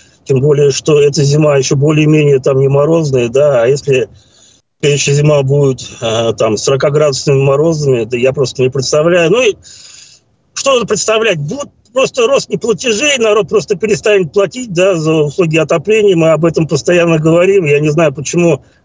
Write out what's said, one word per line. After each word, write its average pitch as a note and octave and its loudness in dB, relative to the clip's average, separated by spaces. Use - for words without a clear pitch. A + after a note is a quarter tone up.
Тем C3+ 0
более, C#3+ 2
что D3 0
эта D3 2
зима C#3+ 2
ещё C#3 -2
более-менее D3+ 2
там C3+ 0
не C#3 2
морозная, C#3 0
да, C3 2
а - 2
если C3 0
следующая C#3+ 0
зима D3 2
будет, C3+ 0
э, A2+ -2
там, A2 0
сорокаградусными C#3+ 0
морозами, C#3 0
да A#2+ -6
я C3 0
просто C3+ -4
не B2+ 2
представляю. D#3 0
Ну A3+ 2
и A#3+ 0
что C4 -2
представлять? G#3+ -2
Будут F#3 -10
просто B3 -2
рост C4 -2
неплатежей, A#3 -2
народ G#3+ 0
просто G3+ -2
перестанет G3+ -2
платить, G3+ -4
да, F#3 2
за D#3 -2
услуги D#3 0
отопления. F#3 0
Мы D#3+ 2
об D#3 0
этом E3 0
постоянно E3+ 0
говорим. F3 2
Я C#3+ 2
не D3+ 0
знаю, D3+ 2
почему D#3 -2